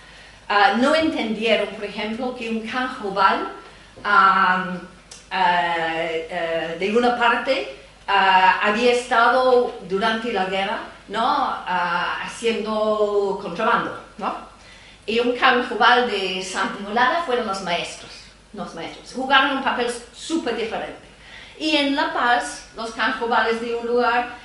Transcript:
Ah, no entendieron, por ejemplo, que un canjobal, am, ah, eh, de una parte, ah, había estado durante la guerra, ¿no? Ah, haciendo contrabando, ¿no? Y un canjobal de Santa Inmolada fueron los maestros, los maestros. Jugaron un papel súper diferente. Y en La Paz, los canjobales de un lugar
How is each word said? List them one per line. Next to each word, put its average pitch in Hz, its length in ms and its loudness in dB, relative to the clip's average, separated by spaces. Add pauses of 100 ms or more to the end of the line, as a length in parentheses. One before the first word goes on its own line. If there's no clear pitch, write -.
(480)
Ah, 202 320 6
no 294 140 4
entendieron, 220 760 2
por 208 160 -10
ejemplo, 220 500 -6
que 233 140 -8
un 226 180 -4
canjobal, 202 840 0 (500)
am, 185 800 4 (500)
ah, 175 640 2
eh, 165 840 -4
de 202 180 0
una 240 200 2
parte, 240 600 0 (320)
ah, 196 520 4
había 214 300 2
estado 247 880 4 (100)
durante 226 440 -2
la 185 140 0
guerra, 190 340 -2 (260)
¿no? 208 180 -4
Ah, 180 1000 -2
haciendo 208 1160 0
contrabando, - 560 -2 (220)
¿no? 254 160 -4 (720)
Y 226 140 0
un 247 160 0
canjobal 247 760 4
de 190 320 -4
Santa 190 380 -4
Inmolada 240 440 0
fueron 240 220 -2
los 190 160 -6
maestros, 170 480 -6 (420)
los 180 220 -12
maestros. - 380 -14
Jugaron 269 460 0
un 233 40 -6
papel 226 240 -2 (260)
súper 247 440 -6
diferente. 202 520 -8 (520)
Y 311 160 0
en 277 180 2
La 320 180 -2
Paz, - 600 -2
los 226 180 -8
canjobales 226 680 0
de 233 160 -4
un 233 100 -6
lugar 240 580 0